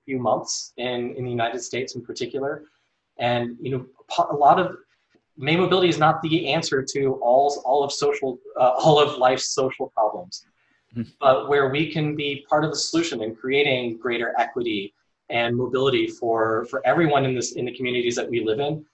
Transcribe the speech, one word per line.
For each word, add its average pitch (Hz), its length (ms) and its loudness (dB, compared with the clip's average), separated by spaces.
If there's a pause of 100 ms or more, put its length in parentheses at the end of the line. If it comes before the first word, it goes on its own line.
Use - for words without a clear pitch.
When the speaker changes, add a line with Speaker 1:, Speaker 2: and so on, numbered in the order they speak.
Speaker 1:
few 131 140 -6
months - 580 -2
in, 123 380 -4
in 123 100 -8
the 123 60 -6
United 120 300 -2
States 131 340 -6
in 123 80 -12
particular. 135 640 -6 (540)
And, 120 420 -2
you 131 100 -8
know, 127 160 -4 (220)
po-, - 220 -2
a - 60 -2
lot 143 220 6
of, - 180 -2 (600)
May 143 200 0
Mobility 180 320 4
is 147 100 0
not 156 240 2
the 160 260 0
answer 147 340 0
to 135 400 -2
all, 135 420 4
all 139 200 2
of - 80 -4
social, 135 460 -2 (200)
uh, 127 200 6
all 151 200 6
of 139 200 2
life's 127 320 2
social 131 380 -2
problems. - 580 -4 (500)
Speaker 2:
Mm-hmm. 113 140 -6 (100)
Speaker 1:
But 135 280 4
where 143 200 4
we 151 240 -2
can 151 240 -2
be 143 320 -6
part 151 160 2
of 156 60 -2
the 151 60 -6
solution 156 460 -2
in 110 120 -6
creating 131 640 0
greater 120 400 -4
equity 117 560 -4 (360)
and 120 260 0
mobility 123 500 0
for, 113 600 -2
for 131 200 -6
everyone 143 380 4
in 127 100 -2
this, 120 180 -4
in 117 120 -6
the 123 100 -6
communities 123 420 -2
that 123 120 -4
we 117 160 -2
live 110 160 0
in, 151 340 -4